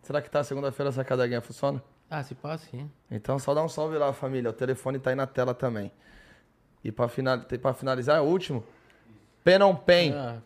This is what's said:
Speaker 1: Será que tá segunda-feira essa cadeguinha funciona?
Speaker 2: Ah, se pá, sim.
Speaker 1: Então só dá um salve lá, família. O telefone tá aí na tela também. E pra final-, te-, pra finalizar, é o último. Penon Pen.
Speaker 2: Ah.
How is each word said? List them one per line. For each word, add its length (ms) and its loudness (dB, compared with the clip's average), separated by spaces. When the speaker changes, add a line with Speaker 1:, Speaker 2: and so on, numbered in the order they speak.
Speaker 1:
Será 160 -4
que 100 -16
tá 140 0
segunda-feira 460 -4
essa 120 -4
cadeguinha 380 0
funciona? 420 -4
Speaker 2:
Ah, 120 -6
se 120 -12
pá, 240 -8
sim. 320 -14
Speaker 1:
Então 280 -4
só 160 -2
dá 100 2
um 40 -2
salve 280 -4
lá, 160 2
família. 380 -4
O 20 -10
telefone 460 -4
tá 120 -2
aí 60 0
na 100 -2
tela 280 -2
também. 360 -4
E 80 -4
pra 160 -2
final-, 340 -2
te-, 160 -8
pra 140 0
finalizar, 460 0
é 20 4
o 40 2
último. 380 0
Penon 320 8
Pen. 400 6
Speaker 2:
Ah. 320 -6